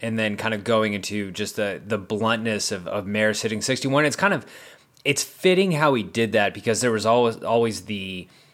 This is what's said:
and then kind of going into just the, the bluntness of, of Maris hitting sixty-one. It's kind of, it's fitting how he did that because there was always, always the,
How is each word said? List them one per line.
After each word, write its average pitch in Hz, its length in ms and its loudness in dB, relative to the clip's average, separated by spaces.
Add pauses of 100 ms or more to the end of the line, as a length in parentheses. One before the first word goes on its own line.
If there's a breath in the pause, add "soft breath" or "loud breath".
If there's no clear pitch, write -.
and 113 160 -4
then 107 180 0
kind 110 160 -4
of 101 100 -4
going 110 300 2
into 101 380 -4
just 98 260 -6
the, 101 280 -4
the 104 140 -2
bluntness 110 720 -2
of, 92 160 -6
of 101 200 -4
Maris 107 360 0
hitting 107 200 -4
sixty-one. 135 420 0
It's 143 100 0
kind 196 200 2
of, 131 120 -4 (580 loud breath)
it's 139 180 0
fitting 185 480 2
how 151 240 4
he 113 80 2
did 107 300 -2
that 101 200 4
because 107 280 0
there 123 100 2
was 107 160 0
always, 117 300 4
always 110 460 0
the, 95 440 -8 (280 loud breath)